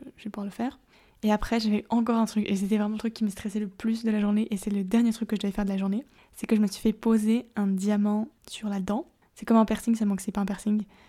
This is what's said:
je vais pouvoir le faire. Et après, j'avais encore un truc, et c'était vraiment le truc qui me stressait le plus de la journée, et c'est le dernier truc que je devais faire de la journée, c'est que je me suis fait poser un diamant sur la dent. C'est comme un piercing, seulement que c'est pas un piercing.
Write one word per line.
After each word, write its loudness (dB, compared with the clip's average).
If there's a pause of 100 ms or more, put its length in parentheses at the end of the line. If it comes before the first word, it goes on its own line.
(160)
je -16
vais -10
pouvoir -10
le -8
faire. -8 (420)
Et 2
après, 0
j'avais 0
encore 2
un 4
truc, 0
et 2
c'était 2
vraiment 0
le -6
truc -4
qui -2
me 2
stressait -6
le -4
plus -4
de 2
la 2
journée, 2
et -2
c'est -4
le 0
dernier 4
truc -4
que -2
je -2
devais -2
faire -2
de -2
la -2
journée, -2 (280)
c'est -12
que 4
je 6
me 4
suis -6
fait 4
poser 2
un 0
diamant 0 (180)
sur -10
la -4
dent. -4 (300)
C'est -14
comme 6
un 6
piercing, 0
seulement 0
que -4
c'est -8
pas -2
un 0
piercing. -2 (260)